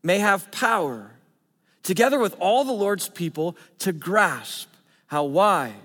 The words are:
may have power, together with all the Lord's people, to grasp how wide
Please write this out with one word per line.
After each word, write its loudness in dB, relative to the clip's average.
may 2
have 0
power, -2
together 2
with 0
all 2
the -4
Lord's -2
people, -6
to -2
grasp -2
how -2
wide 2